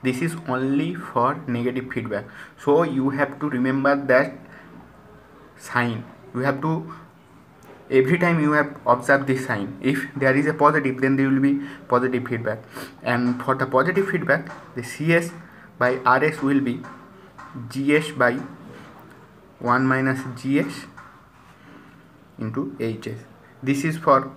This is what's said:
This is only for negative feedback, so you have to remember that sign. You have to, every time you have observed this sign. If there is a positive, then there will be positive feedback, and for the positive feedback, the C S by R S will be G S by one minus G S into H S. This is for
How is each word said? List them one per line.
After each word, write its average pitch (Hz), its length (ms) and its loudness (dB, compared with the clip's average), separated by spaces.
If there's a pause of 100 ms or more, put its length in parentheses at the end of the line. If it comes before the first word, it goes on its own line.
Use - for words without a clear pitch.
This 127 180 0
is 160 140 -2 (140)
only 139 480 0
for 131 500 -2
negative 123 460 -2
feedback, 107 320 -4 (340)
so 147 240 4
you 135 280 0
have 135 280 -2
to 151 100 -4
remember 135 460 2 (120)
that 131 260 4 (1200)
sign. 117 460 -2 (320)
You 123 60 -4
have 139 220 0
to, 160 300 -2 (960)
every 135 300 4
time 170 220 2
you 147 100 2
have 147 340 0
observed 135 440 2
this 131 180 -2
sign. 101 340 -6
If 135 360 -2
there 131 180 2
is 147 120 2
a 151 80 0
positive, 143 460 2
then 135 140 2
there 135 140 2
will 135 100 2
be 139 220 2 (260)
positive 123 400 0
feedback, 113 380 -4 (400)
and 123 360 0
for 131 140 0
the 135 120 -2
positive 170 420 2
feedback, 160 420 0 (240)
the 120 80 -8
C 156 320 -2
S 170 160 2 (480)
by 127 200 2
R 127 260 4
S 156 180 0
will 139 180 4
be 123 220 -4 (840)
G 139 260 0
S 156 160 2
by 123 300 2 (1200)
one 123 260 2
minus 131 320 0 (240)
G 135 160 0
S - 280 -4 (1500)
into 113 400 -6
H 113 260 -6
S. 113 120 -10 (440)
This 139 220 -2
is 160 140 -2
for 135 380 4